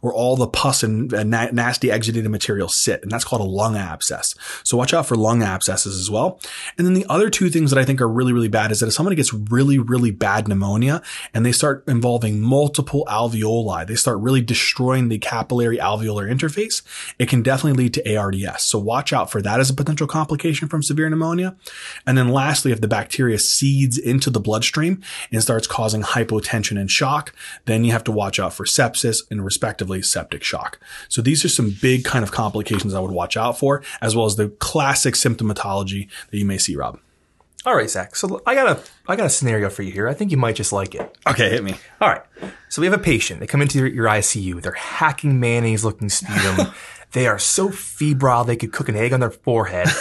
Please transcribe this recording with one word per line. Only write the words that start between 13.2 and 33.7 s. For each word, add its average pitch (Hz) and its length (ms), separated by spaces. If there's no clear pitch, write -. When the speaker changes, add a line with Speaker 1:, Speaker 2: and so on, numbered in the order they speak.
Speaker 1:
they 107 80
start - 240
really 127 220
destroying 123 680
the 110 100
capillary 117 600
alveolar 104 500
interface, 156 520
it 117 100
can 123 140
definitely 135 400
lead 120 120
to 117 140
A 107 80
R 101 140
D 98 140
S. - 200
So - 140
watch 117 340
out 127 180
for 104 120
that 107 180
as 131 100
a 131 40
potential 147 320
complication 151 600
from 151 140
severe 156 260
pneumonia. 170 480
And 131 120
then 123 100
lastly, 139 440
if 110 80
the 107 80
bacteria 110 500
seeds 139 600
into 135 320
the 110 100
bloodstream 135 640
and 110 100
starts 113 240
causing 110 360
hypotension 110 760
and 98 120
shock, - 440
then 113 180
you 117 80
have 113 120
to 117 80
watch 101 260
out 92 140
for - 120
sepsis - 640
and 104 140
respectively 95 580
septic - 400
shock. - 360
So - 140
these 143 220
are 180 40
some 104 340
big 127 220
kind 123 180
of 101 100
complications 104 640
I 95 60
would 95 100
watch 87 260
out 117 220
for, 139 240